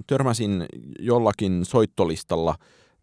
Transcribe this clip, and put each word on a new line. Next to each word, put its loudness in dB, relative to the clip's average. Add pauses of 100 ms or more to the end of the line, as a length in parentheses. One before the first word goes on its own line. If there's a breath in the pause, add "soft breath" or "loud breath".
Törmäsin 0 (320)
jollakin 2
soittolistalla 0 (480 soft breath)